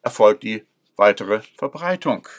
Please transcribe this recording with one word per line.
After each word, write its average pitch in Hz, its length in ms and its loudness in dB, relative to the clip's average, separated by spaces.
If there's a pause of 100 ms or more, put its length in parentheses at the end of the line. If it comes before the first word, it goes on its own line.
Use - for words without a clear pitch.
erfolgt 107 420 2
die 110 200 -10 (320)
weitere 104 440 0 (160)
Verbreitung. 160 720 -6 (100)